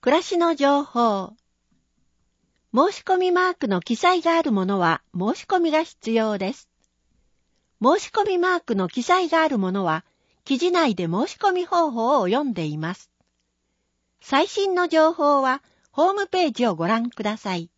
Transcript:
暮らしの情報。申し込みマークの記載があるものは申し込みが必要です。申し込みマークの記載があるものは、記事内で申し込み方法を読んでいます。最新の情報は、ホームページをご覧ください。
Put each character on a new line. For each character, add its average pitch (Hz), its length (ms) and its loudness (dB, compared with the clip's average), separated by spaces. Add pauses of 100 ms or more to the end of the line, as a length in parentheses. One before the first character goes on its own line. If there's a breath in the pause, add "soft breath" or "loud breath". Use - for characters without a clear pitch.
暮 269 80 4
ら 349 80 2
し 349 140 -4
の 339 180 2
情 277 300 2
報。 220 500 -2 (1400)
申 311 200 2
し - 80 -16
込 370 160 0
み 370 160 0
マ 359 160 2
ー 359 60 -6
ク - 120 -6
の 196 140 0
記 226 160 -4
載 359 240 2
が 330 160 2
あ 330 40 2
る 302 120 0
も 190 120 0
の 196 140 0
は 170 220 0 (120)
申 196 220 -2
し - 80 -18
込 381 160 0
み 330 100 2
が 311 140 0
必 - 280 -8
要 220 260 0
で 196 160 -6
す。 - 160 -20 (1120)
申 302 160 4
し - 80 -12
込 403 180 -2
み 381 120 0
マ 359 180 2
ー 339 60 -2
ク 233 160 -4
の 185 100 0
記 247 160 -6
載 359 240 2
が 320 140 2
あ 320 80 2
る 269 80 -2
も 185 160 -2
の 196 100 -2
は、 160 220 -2 (400)
記 269 120 -2
事 349 140 0
内 320 240 2
で 175 120 -4
申 185 200 -2
し - 80 -12
込 392 160 0
み 359 140 -2
方 339 260 0
法 233 300 0
を 185 80 0
読 269 200 0
ん 233 40 -4
で 175 100 -6
い 151 140 -6
ま 160 160 -6
す。 - 180 -18 (1080)
最 302 260 2
新 392 280 -2
の 359 120 0
情 320 240 4
報 294 300 0
は、 262 200 -2 (300)
ホ 339 200 2
ー - 20 -2
ム 403 140 -4
ペ 370 180 0
ー 285 80 -2
ジ 240 140 -2
を 185 80 0
ご 220 120 -4
覧 233 220 0
く - 120 -14
だ 208 140 -4
さ 196 200 -6
い。 170 220 -8